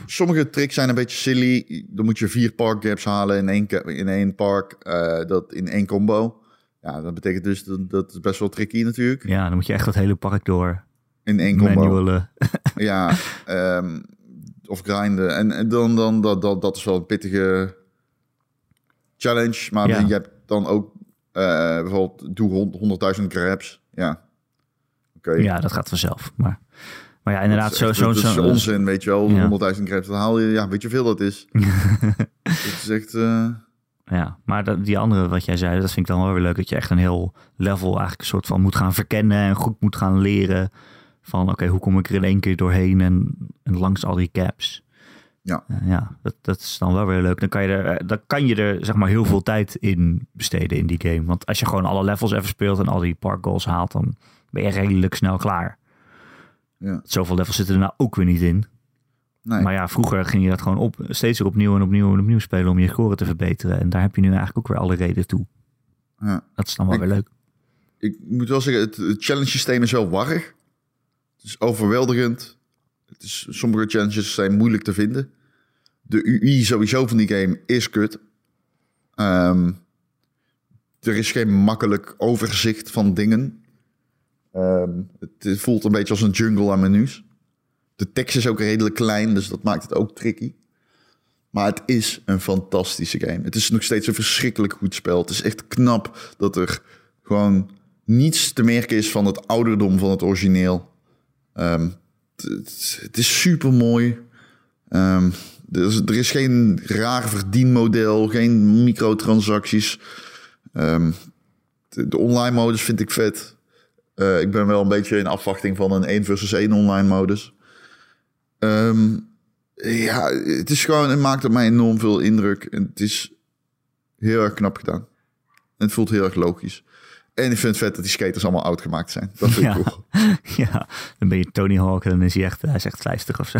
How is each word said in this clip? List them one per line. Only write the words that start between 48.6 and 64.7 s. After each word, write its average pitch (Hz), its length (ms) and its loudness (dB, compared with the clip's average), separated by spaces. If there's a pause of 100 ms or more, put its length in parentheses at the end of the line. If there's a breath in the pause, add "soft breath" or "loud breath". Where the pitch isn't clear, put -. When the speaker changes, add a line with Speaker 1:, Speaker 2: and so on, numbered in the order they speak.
Speaker 2:
zeg 107 100 -2
maar, 104 140 2
heel 110 160 2
veel 98 180 0
tijd 107 320 -2
in 87 580 0
besteden - 460 -4
in 87 80 0
die 82 140 -2
game. 82 240 -2
Want 87 220 -4
als 104 120 -4
je - 80 -2
gewoon 95 180 -2
alle 95 200 0
levels 101 280 0
even 101 160 -2
speelt 101 300 -2
en 95 100 0
al 92 120 0
die 87 140 -2
park 92 300 -6
goals 92 200 -2
haalt, 87 280 -2
dan - 220 -2 (360 soft breath)
ben 104 120 -4
je 101 80 0
redelijk 95 440 2
snel 95 220 0
klaar. 90 420 -4 (1000 soft breath)
Speaker 1:
Ja. 95 260 -6
Speaker 2:
Zoveel 90 320 -2
levels 90 200 0
zitten 95 180 0
er 95 60 4
nou 95 160 2
ook 123 200 0
weer 92 100 2
niet 87 160 4
in. 90 220 2 (800)
Speaker 1:
Nee. 113 200 -2
Speaker 2:
Maar 95 100 2
ja, 92 160 -2
vroeger 104 360 0
ging 95 180 0
je 92 60 4
dat 92 140 0
gewoon 98 160 0
op, - 180 -2 (120)
steeds 117 300 -2
weer 98 100 2
opnieuw 104 280 2
en 98 60 4
opnieuw 98 300 2
en 98 80 2
opnieuw 110 180 4
spelen 92 320 0
om 90 80 4
je 90 100 4
score 107 280 0
te 90 80 -2
verbeteren. 90 560 -2
En 90 80 0
daar 90 120 0
heb 98 140 0
je - 60 0
nu 95 80 4
eigenlijk 95 300 0
ook - 100 -8
weer - 100 0